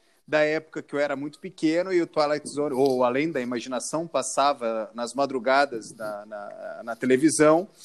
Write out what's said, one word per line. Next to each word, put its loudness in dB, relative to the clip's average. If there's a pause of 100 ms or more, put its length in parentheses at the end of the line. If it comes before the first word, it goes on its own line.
(280)
da 2
época -2
que -14
eu -2
era 0
muito -10
pequeno 0
e 4
o 0
Twilight 0
Zone, -4
ou 4
Além 2
da -2
Imaginação, -6
passava -2
nas -8
madrugadas 0
na, -10
na, -12
na -8
televisão, 4 (200)